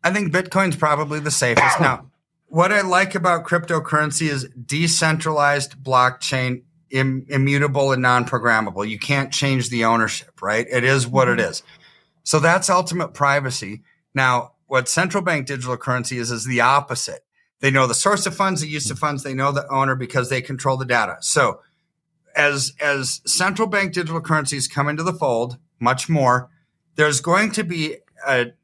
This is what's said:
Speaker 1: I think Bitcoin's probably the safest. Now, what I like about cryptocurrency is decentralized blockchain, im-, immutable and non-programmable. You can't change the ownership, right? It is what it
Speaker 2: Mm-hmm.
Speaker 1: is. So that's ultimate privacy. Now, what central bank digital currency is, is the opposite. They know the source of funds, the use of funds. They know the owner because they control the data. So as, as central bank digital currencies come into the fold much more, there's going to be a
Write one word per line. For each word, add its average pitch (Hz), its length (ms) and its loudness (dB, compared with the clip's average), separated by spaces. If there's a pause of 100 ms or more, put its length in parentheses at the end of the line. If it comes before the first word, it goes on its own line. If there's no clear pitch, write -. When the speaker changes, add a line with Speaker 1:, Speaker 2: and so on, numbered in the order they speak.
Speaker 1:
I 180 80 2
think 196 200 -2
Bitcoin's 185 440 0
probably 151 440 0
the 147 100 -4
safest. - 500 2
Now, 135 300 0 (380)
what 170 220 2
I 208 120 2
like 190 320 2
about 170 300 0
cryptocurrency 160 840 0
is 139 220 -4
decentralized 151 1300 0
blockchain, 127 800 0 (280)
im-, 135 400 0
immutable 139 640 2
and 127 100 0
non-programmable. 113 840 2
You 107 120 -6
can't 139 340 -2
change 127 380 0
the 117 160 0
ownership, 113 560 0
right? 107 280 0
It 123 140 0
is 131 220 2
what 127 220 2
it 120 100 2
Speaker 2:
Mm-hmm. 98 120 0
Speaker 1:
is. - 120 -12 (600)
So - 160 0
that's 170 300 2
ultimate 170 460 -2
privacy. 135 680 -2 (320)
Now, 127 380 0 (140)
what 127 200 0
central 185 360 -2
bank 156 240 -2
digital 127 320 -6
currency 123 400 -4
is, 117 120 -6
is 110 140 -6
the 123 160 -2
opposite. 127 640 0 (360)
They 139 100 2
know 131 160 4
the 117 80 -2
source 196 320 2
of 170 100 -6
funds, 190 240 -2
the 151 80 -8
use 147 220 -6
of 143 80 -8
funds. 147 240 -4
They 139 100 -8
know 135 180 0
the 139 220 -4
owner 135 240 2
because 123 320 -4
they 131 140 -2
control 131 340 -2
the 131 80 -4
data. 113 360 2
So 127 400 0 (760)
as, 143 440 0
as 139 460 -2
central 196 400 0
bank 196 280 -2
digital 165 260 -4
currencies 143 480 -2
come 143 200 -2
into 147 140 -4
the 175 120 -2
fold 123 420 0 (240)
much 127 280 0
more, 127 420 2 (460)
there's 151 240 4
going 196 320 2
to 214 120 -2
be 160 320 -4 (320)
a 123 240 2 (120)